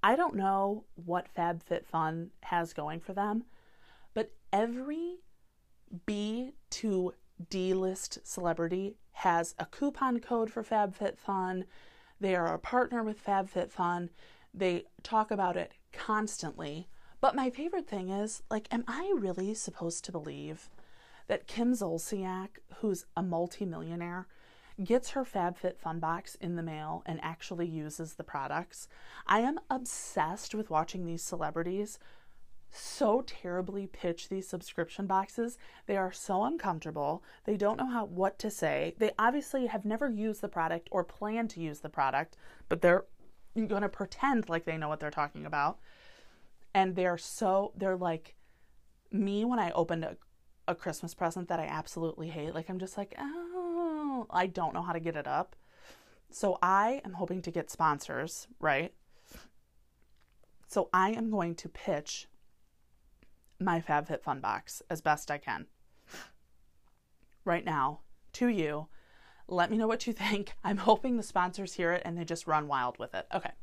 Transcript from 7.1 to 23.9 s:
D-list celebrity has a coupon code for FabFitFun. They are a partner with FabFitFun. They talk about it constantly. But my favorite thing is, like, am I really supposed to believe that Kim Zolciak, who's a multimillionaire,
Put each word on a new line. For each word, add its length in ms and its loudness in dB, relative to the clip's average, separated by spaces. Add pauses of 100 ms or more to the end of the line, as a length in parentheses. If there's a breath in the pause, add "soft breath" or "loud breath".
D-list 760 0
celebrity 720 0 (160)
has 460 2
a 80 -4
coupon 540 0
code 320 0
for 120 -4
FabFitFun. 1000 0 (560 loud breath)
They 160 2
are 180 4
a 60 -2
partner 440 2
with 200 -4
FabFitFun. 840 0 (440 loud breath)
They 320 2 (180)
talk 280 2
about 240 2
it 180 -4 (200)
constantly. 920 -4 (340 soft breath)
But 140 8
my 140 2
favorite 380 -4
thing 220 -4
is, 400 -2
like, 220 -2
am 160 0
I 280 -2
really 380 0
supposed 520 -6
to 60 -6
believe 580 -8 (580 loud breath)
that 200 -2
Kim 260 2
Zolciak, 880 -2 (180)
who's 280 0 (100)
a 80 0
multimillionaire, 1040 -2 (560 loud breath)